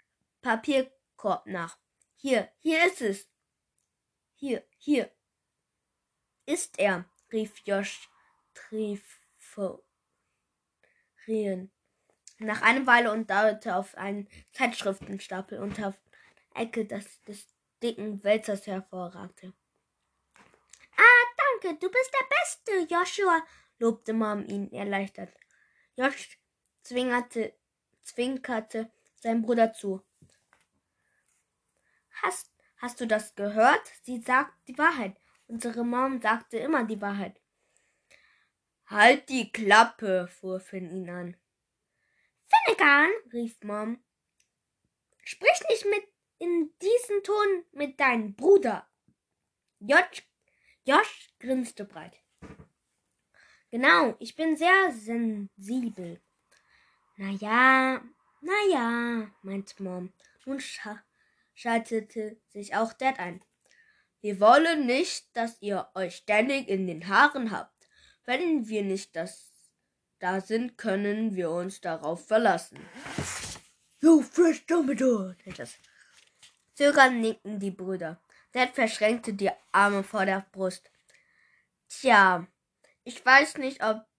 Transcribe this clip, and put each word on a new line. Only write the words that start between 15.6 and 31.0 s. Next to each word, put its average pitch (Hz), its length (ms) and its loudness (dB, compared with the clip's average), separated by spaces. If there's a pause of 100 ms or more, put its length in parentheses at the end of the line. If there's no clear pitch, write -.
der - 80 -8
Ecke, 226 240 -6
das, 208 380 -14
des - 240 -20 (360)
dicken 214 400 -8
Wälzers 208 440 -2
hervorragte. 185 840 -12 (1400)
"Ah, 480 300 8 (360)
danke, 339 180 -6
du 370 100 -4
bist 508 240 -2
der 523 160 -2
Beste, 587 420 -4 (220)
Joshua", 359 500 0 (360)
lobte 226 340 -2
Mom 214 320 -2
ihn 202 260 -8
erleichtert. 196 640 -8 (640)
Josh - 420 -4 (460)
zwinkerte, 247 720 -4 (460)
zwinkerte 233 880 -6 (240)
seinem 226 260 -2
Bruder 226 320 2
zu. 190 320 -8 (2250)